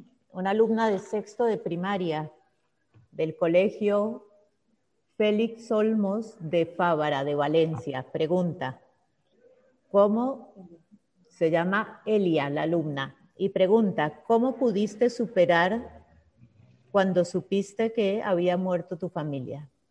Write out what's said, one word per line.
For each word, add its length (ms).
una 200
alumna 380
de 120
sexto 460
de 100
primaria, 760
del 240
colegio 920
Félix 560
Olmos 680
de 280
Fávara, 580
de 100
Valencia, 760
pregunta, 680
¿cómo, 640
se 240
llama 540
Elia, 460
la 140
alumna, 520
y 140
pregunta, 760
¿cómo 300
pudiste 520
superar 960
cuando 320
supiste 680
que 280
había 360
muerto 400
tu 100
familia? 640